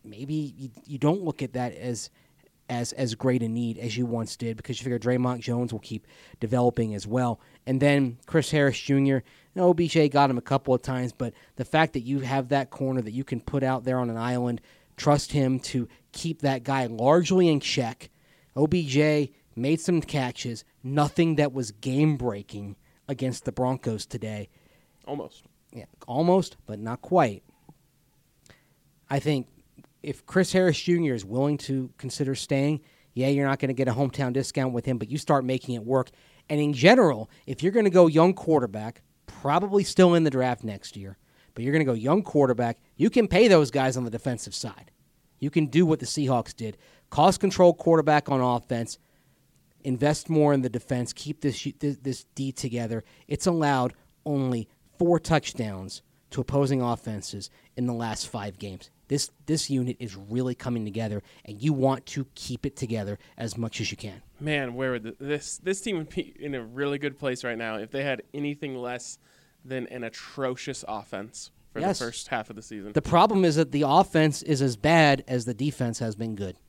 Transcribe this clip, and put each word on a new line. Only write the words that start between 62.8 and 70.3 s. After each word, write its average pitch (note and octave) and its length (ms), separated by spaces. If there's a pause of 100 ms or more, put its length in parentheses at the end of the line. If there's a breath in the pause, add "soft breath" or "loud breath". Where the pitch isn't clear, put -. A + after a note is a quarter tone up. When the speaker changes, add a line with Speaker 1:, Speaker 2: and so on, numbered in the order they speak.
Speaker 1:
as A2+ 180
much A#2 240
as - 120
you G#2 40
can. F#2+ 240 (200)
Speaker 2:
Man, C#3+ 340
where C3 180
would A#2 120
the, A2+ 160
this, C#3+ 380
this F#3 220
team G3 180
would D#3 100
be - 320
in C#3+ 160
a A#2+ 80
really C#3 340
good C#3 180
place B2+ 280
right A#2+ 120
now A2+ 200
if A2 160
they C3+ 100
had C3 200 (120)
anything C#3+ 400
less B2 440 (460 soft breath)
than B2+ 240
an B2 140
atrocious - 840